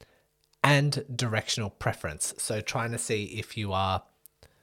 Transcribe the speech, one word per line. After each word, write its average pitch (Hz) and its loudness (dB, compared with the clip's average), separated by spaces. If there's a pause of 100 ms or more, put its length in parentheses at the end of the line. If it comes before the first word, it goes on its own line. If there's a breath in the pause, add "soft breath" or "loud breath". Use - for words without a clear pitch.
(640 soft breath)
and 143 6 (120)
directional 110 0
preference. - -4
So 110 -2
trying 117 -4
to 117 -4
see 104 0
if - -8
you 101 -2
are, 95 2 (600 soft breath)